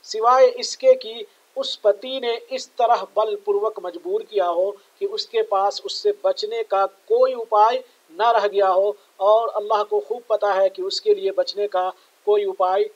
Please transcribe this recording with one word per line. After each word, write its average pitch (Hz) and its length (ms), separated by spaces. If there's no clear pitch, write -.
सिवाय 240 440
इसके 254 480
कि 226 300
उस - 200
पति 254 420
ने 233 160
इस 254 160
तरह 233 280
बलपूर्वक 208 640
मजबूर 180 440
किया 196 240
हो 175 220
कि 196 80
उसके 214 360
पास 196 420
उससे - 280
बचने 208 400
का 196 200
कोई 254 500
उपाय 226 480
न 226 140
रह 208 160
गया 196 220
हो 196 260
और 220 300
अल्लाह 208 320
को 208 180
खूब 240 280
पता 208 240
है 190 160
कि 190 140
उसके 196 300
लिए 196 200
बचने 190 340
का 185 220
कोई 208 180
उपाय 190 500